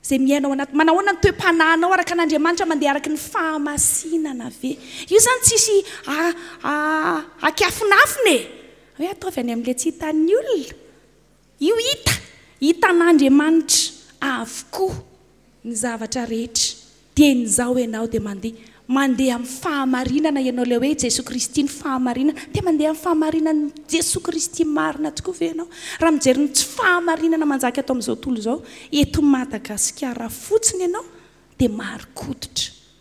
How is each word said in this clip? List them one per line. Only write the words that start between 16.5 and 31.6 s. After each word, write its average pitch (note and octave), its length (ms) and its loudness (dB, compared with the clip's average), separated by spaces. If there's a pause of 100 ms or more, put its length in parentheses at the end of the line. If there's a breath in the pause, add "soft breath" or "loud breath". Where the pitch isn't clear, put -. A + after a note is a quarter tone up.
Dia C#4+ 180 8
nizao A#3+ 440 0
ianao A3+ 280 -2
dia A3+ 140 -2
mandeha. G3+ 540 -10 (120)
Mandeha C4 480 2
amin'ny A#3+ 160 -8
fahamarinana C#4 880 0
ianao, B3 240 -2
ilay A#3+ 140 0
hoe C#4 160 0
Jesoa B3+ 320 -2
Kristy C4 380 -2
ny C#4 40 -2
fahamarinana. C4 680 -2 (160 loud breath)
Dia G#4 80 0
mandeha D#4 300 2
amin'ny D#4 100 -6
fahamarinan'i D#4 680 0 (180)
Jesoa E4+ 320 -2
Kristy E4 420 -4
marina D4+ 460 -2
tokoa F4+ 240 -8
ve E4+ 140 -4
ianao? E4 180 -6 (320 loud breath)
Raha E4 160 4
mijery C4 240 2
ny D4 160 0
tsy - 120 0 (100)
fahamarinana E4 760 2
manjaka B3+ 320 -2
eto C4+ 100 -4
amin'izao A#3 220 -2
tontolo B3 240 -4
izao, A3+ 240 -4 (300 loud breath)
eto D4 300 2
Madagasikara A#3+ 1080 -2
fotsiny F#4+ 560 -2
ianao, F#4+ 160 -2 (560 soft breath)
dia B3 100 2